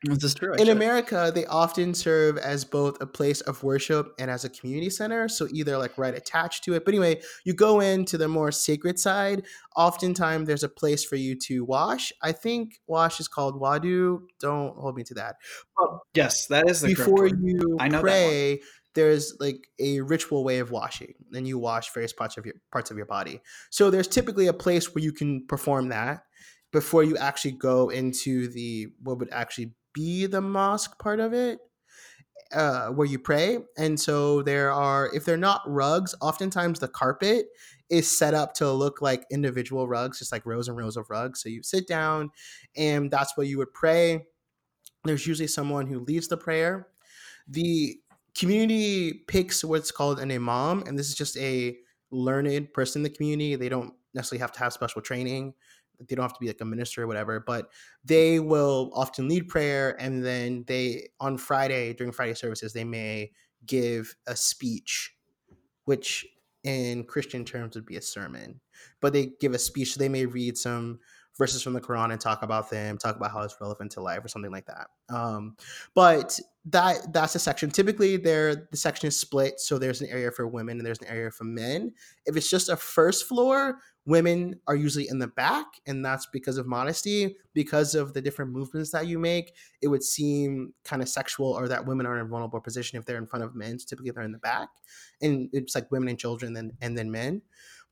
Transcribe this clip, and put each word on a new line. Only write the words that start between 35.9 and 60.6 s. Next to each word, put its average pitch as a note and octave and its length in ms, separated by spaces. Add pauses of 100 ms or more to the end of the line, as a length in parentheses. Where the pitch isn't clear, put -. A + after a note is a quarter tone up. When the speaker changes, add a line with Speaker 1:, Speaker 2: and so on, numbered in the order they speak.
Speaker 2:
oftentimes F3 600
the C3+ 100
carpet - 560 (440)
is E3 220
set D3+ 220
up D3+ 220
to D3 140
look C#3 320
like C3 300
individual C3 560
rugs, B2 320
just, - 140
like, A2+ 120
rows A#2 220
and A#2+ 80
rows A#2 220
of A2 120
rugs. A#2+ 320
So - 60
you A2+ 160
sit F#3 240
down, D#3 440 (440)
and D3 340
that's C#3 280
where C#3+ 100
you C#3 120
would C3 140
pray. E3 520 (800)
There's D3 200
usually D#3+ 220
someone C#3+ 400
who C3 140
leads D#3 260
the E3+ 80
prayer. E3 520 (600)
The D#3 480 (420)
community G#3 760 (140)
picks F3+ 360
what's D#3+ 280
called C#3+ 280
an C3+ 100
imam, B2+ 580
and C#3 120
this C#3+ 80
is C#3+ 80
just C#3+ 220
a B2+ 400 (340)
learned C#3 640
person C3 260
in D3 40
the D3+ 120
community. D3 400
They B2 140
don't B2 240 (200)
necessarily B2 280
have B2 120
to - 60
have B2 140
special - 280
training. C3 520 (560)
They B2+ 60
don't B2+ 80
have B2 100
to - 80
be, A#2+ 60
like, G#2+ 120
a A2+ 60
minister A#2 380
or A2+ 40
whatever, A2 320
but A#2+ 300 (340)
they D#3+ 380
will C#3+ 520
often C3 360
lead F3 180
prayer, C#3 500
and C3 280
then B2 420